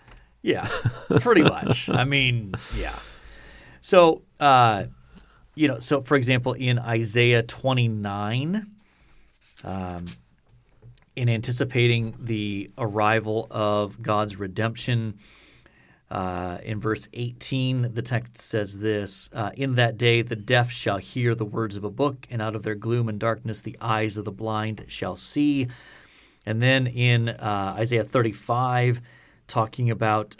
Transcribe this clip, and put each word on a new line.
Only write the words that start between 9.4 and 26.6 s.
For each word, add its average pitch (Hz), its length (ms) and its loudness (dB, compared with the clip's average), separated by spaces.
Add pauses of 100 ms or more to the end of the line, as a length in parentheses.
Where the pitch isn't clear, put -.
um, 90 420 -8 (1120)
in 127 140 0
anticipating 120 880 0
the 104 580 -4
arrival 107 760 0
of 104 500 -2
God's 104 360 -2
redemption. 110 800 -4 (920)
Uh, 90 540 -6
in 107 160 -6
verse 110 340 -2
eighteen, 123 800 -2
the 117 80 -4
text 117 360 -4
says 101 420 -2
this, 104 540 -2
uh, 104 220 -4
"In 135 200 -2
that 117 220 2
day 117 240 4
the 117 140 -6
deaf 120 360 2
shall 101 260 -2
hear 120 380 -2
the 113 100 -4
words 107 320 -4
of 98 80 -6
a 104 60 -6
book, 135 380 -2
and 117 120 -6
out 110 140 -2
of 104 80 -8
their 110 120 -4
gloom 113 320 0
and 107 120 -4
darkness 110 420 -2
the - 180 -12
eyes 110 380 -2
of 104 80 -6
the 104 60 -6
blind 107 560 -4
shall 95 280 -6
see." 143 520 2 (800)
And 110 160 -2